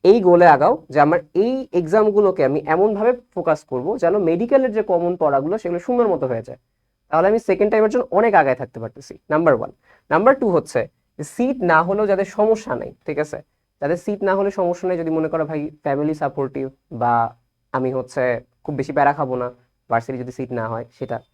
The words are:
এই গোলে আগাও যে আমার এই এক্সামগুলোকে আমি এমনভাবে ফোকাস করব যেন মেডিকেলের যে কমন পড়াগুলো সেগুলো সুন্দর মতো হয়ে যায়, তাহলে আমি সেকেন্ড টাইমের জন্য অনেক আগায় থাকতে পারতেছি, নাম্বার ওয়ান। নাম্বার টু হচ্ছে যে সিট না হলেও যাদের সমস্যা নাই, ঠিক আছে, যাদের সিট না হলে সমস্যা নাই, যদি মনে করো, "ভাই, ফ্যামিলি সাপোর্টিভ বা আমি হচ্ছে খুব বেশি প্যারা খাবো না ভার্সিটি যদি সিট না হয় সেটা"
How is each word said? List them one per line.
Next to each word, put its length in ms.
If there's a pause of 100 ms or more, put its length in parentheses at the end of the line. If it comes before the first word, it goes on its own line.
এই 180
গোলে 260
আগাও 440
যে 100
আমার 200 (140)
এই 380
এক্সামগুলোকে 720
আমি 220
এমনভাবে 460 (220)
ফোকাস 300
করব 320
যেন 220
মেডিকেলের 540
যে 100
কমন 340
পড়াগুলো 420
সেগুলো 200
সুন্দর 300
মতো 180
হয়ে 160
যায়, 160 (500)
তাহলে 200
আমি 100
সেকেন্ড 340
টাইমের 180
জন্য 200
অনেক 240
আগায় 220
থাকতে 240
পারতেছি, 380 (120)
নাম্বার 240
ওয়ান। 180 (380)
নাম্বার 300
টু 100
হচ্ছে 380 (300)
যে 60
সিট 380
না 200
হলেও 240
যাদের 180
সমস্যা 520
নাই, 180 (120)
ঠিক 120
আছে, 240 (380)
যাদের 160
সিট 260
না 120
হলে 160
সমস্যা 380
নাই, 100
যদি 120
মনে 180
করো, 180
"ভাই, 240 (120)
ফ্যামিলি 320
সাপোর্টিভ 540 (240)
বা 440 (360)
আমি 200
হচ্ছে 480 (240)
খুব 100
বেশি 180
প্যারা 200
খাবো 240
না 180 (360)
ভার্সিটি 280
যদি 140
সিট 200
না 160
হয় 160 (140)
সেটা" 220 (140)